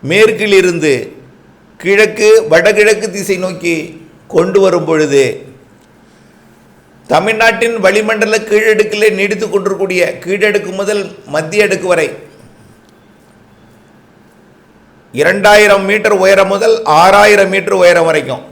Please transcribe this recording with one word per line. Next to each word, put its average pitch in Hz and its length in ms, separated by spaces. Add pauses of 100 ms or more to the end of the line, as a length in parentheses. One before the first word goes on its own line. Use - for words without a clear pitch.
(120)
மேற்கிலிருந்து 185 800 (880)
கிழக்கு, 202 460 (220)
வடகிழக்கு 202 640
திசை 196 280
நோக்கி 170 320 (600)
கொண்டு 190 280
வரும் 170 260
பொழுது, 143 360 (1900)
தமிழ்நாட்டின் 226 640 (100)
வளிமண்டல 214 540 (100)
கீழடுக்கிலே 214 680
நீடித்து 202 300
கொண்டிருக்கூடிய, 185 520 (220)
கீழடுக்கு 196 480 (100)
முதல் 202 220 (320)
மத்திய 165 320
அடுக்கு 185 260
வரை, 160 160 (3000)
இரண்டாயிரம் 196 760
மீட்டர் 208 340
உயரம் 190 300
முதல் 226 220 (260)
ஆறாயிரம் 196 520
மீட்டர் 190 280
உயரம் 170 280
வரைக்கும் 131 400